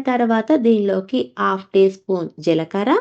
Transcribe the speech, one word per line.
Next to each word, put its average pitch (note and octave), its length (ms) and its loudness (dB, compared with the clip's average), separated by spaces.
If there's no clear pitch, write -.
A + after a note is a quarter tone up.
తర్వాత A#3+ 560 0
దీనిలోకి G#3 640 0
హాఫ్ G3 340 -4
టీ F#3+ 180 4
స్పూన్ F#3+ 500 -6
జీలకర్ర, E3 600 -2